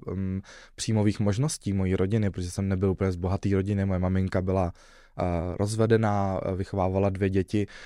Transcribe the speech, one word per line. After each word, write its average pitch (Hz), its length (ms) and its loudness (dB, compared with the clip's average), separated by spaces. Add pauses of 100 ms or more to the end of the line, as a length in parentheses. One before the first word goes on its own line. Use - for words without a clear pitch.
mm, 95 340 -4 (340)
příjmových 107 460 2
možností 104 520 0
mojí 95 240 2
rodiny, 101 340 0
protože 90 200 -6
jsem 98 180 -2
nebyl 95 220 2
úplně 95 220 0
z 87 40 -6
bohatý 95 380 0
rodiny, 98 300 0
moje 95 140 0
maminka 92 440 0
byla 92 300 0 (460)
eh, - 40 -4 (340)
rozvedená, 107 880 2
eh, 95 120 -2
vychovávala 95 540 0
dvě 95 200 0
děti, 98 360 0 (200)